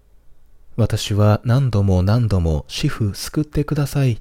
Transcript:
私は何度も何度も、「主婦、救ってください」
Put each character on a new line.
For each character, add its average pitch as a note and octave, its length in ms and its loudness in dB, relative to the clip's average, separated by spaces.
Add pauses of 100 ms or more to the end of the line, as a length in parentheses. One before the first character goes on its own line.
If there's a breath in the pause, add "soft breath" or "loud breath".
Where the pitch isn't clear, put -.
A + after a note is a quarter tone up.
(760)
私 A2 360 0
は G#2 320 4
何 B2 260 2
度 G#2 120 2
も F#2 200 4
何 A2+ 240 2
度 F#2+ 140 0
も、 D#2+ 280 0
「主 - 200 -4
婦、 G2+ 260 -4
救 - 280 -6
っ - 20 -4
て D3 200 -4
く D3+ 100 -4
だ C#3+ 120 -2
さ C#3 200 -2
い」 A#2 140 -2